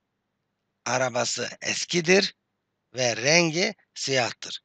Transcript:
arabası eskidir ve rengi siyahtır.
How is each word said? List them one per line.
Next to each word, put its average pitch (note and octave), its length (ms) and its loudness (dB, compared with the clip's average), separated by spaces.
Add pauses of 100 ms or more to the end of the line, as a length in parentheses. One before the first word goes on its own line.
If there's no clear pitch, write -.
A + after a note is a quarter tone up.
(840)
arabası A#2+ 640 -2 (120)
eskidir F#3 760 0 (580)
ve A#2+ 220 -2
rengi E3 600 2 (180)
siyahtır. A#2+ 720 -4